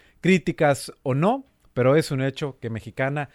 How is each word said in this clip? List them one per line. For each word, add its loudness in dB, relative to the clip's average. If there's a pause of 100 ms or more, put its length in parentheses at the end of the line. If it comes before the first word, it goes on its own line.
(200)
críticas 0 (100)
o -2
no, 0 (300)
pero 4
es 0
un -2
hecho -6
que -8
Mexicana -6